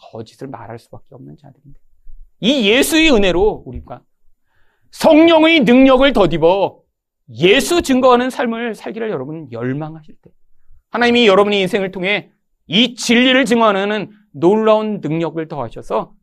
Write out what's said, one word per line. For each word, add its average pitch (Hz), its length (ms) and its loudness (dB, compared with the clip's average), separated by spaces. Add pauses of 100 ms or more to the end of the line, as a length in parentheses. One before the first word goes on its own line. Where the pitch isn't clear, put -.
(100)
거짓을 117 380 -16
말할 113 320 -16
수밖에 - 340 -20
없는 135 220 -20
자들입니다. 139 420 -20 (640)
이 226 280 0
예수의 302 440 2
은혜로 196 520 0
우리가 120 380 -16 (880)
성령의 320 680 4
능력을 262 520 4
덧입어 175 680 0 (580)
예수 262 440 2
증거하는 254 480 2
삶을 233 440 -6
살기를 220 360 -10
여러분 151 420 -10
열망하실 147 720 -10
때 - 80 -20 (600)
하나님이 240 380 2
여러분의 202 340 2
인생을 190 300 -4
통해 190 400 -6 (340)
이 247 280 0
진리를 254 500 2
증언하는 208 680 0 (220)
놀라운 214 680 0
능력을 160 480 -6
더하셔서 139 760 -8